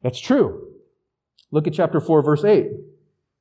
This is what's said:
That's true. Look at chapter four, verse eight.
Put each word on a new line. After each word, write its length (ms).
That's 180
true. 540
Look 160
at 60
chapter 280
four, 220
verse 220
eight. 280